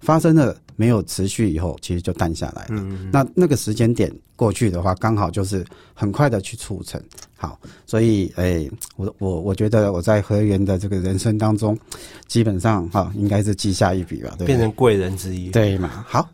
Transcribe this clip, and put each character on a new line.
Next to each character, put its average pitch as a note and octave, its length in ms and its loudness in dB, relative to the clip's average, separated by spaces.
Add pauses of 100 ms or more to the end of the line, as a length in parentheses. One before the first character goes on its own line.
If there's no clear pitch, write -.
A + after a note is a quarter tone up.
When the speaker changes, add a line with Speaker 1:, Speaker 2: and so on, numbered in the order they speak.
Speaker 1:
发 G#3+ 180 4
生 D#3+ 160 4
了 B2+ 220 4 (180)
没 A2 120 2
有 A2+ 160 4
持 F#2+ 260 -2
续 A2 200 0
以 D#2+ 100 -2
后， E2+ 220 -4
其 - 120 -4
实 F2+ 80 -2
就 F2+ 120 -4
淡 E2+ 200 -2
下 D#2+ 220 -6
来 - 80 -14
了。 - 80 -14
Speaker 2:
嗯， G2 180 -4
嗯， F#2+ 140 -8
嗯。 F#2+ 100 -10
Speaker 1:
那， C#3 120 4 (100)
那 F3+ 120 4
个 D3 80 2
时 A2 180 -2
间 A2+ 200 2
点 G2+ 180 0 (240)
过 A2 160 2
去 G2+ 180 0
的 F2 120 -2
话， F#2+ 140 0
刚 A2 200 0
好 G2 140 0
就 G2 160 -2
是 G2 180 -4 (300)
很 G2+ 180 -2
快 C#3+ 180 2
的 G#2+ 120 0
去 - 160 -12
促 F2+ 260 -10
成。 - 160 -10 (360)
好， - 220 -10 (280)
所 A2 160 0
以， G#2 340 2
哎， E2+ 340 0 (280)
我， G2+ 200 -6
我， F#2 220 -2
我 F#2+ 160 -2
觉 A2 140 0
得 G#2 240 2
我 F2 80 -2
在 G#2 200 2
河 G#2 200 0
原 G2+ 220 2
的 F#2+ 140 0
这 G2 120 -4
个 G2 80 -2
人 F#2 200 0
生 G#2+ 200 0
当 G#2+ 180 2
中， G#2+ 220 0 (500)
基 A#2 160 2
本 G2+ 160 0
上 G2 300 0
哈， F#2 260 -2
应 G2+ 140 0
该 G#2 120 2
是 G#2 140 0
记 G2+ 160 -2
下 F#2 220 2
一 F#2 100 -2
笔 D2 180 -10
吧， A#1 100 -8
对 - 80 -14
不 F3+ 40 -4
对？ F3 40 -2
Speaker 2:
变 C3 120 4
成 A2+ 140 2
贵 A#2 240 4
人 F#2+ 180 -2
之 F#2 200 -8
一。 F2+ 160 -8
Speaker 1:
对 G#2 260 4
嘛。 F#2 300 -4
好， D#3+ 260 -2